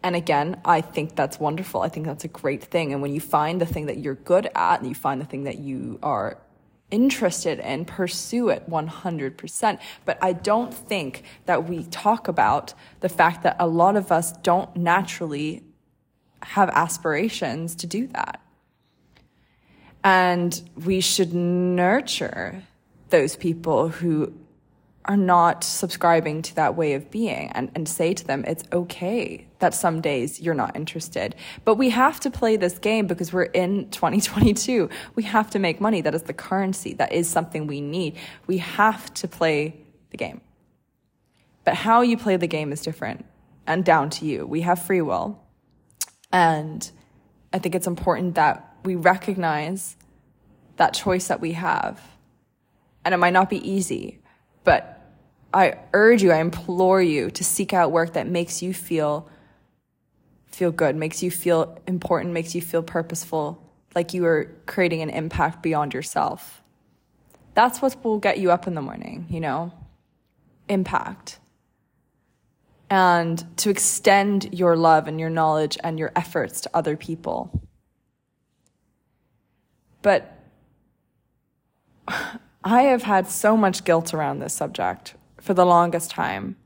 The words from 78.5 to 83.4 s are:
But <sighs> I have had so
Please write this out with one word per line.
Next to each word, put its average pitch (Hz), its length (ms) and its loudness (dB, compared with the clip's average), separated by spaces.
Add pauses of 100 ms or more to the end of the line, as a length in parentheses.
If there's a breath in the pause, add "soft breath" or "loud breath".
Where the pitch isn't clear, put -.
But 196 280 4 (1800)
<sighs> - 40 -8 (520 loud breath)
I 233 200 4
have 254 200 4
had 196 260 2
so 214 280 2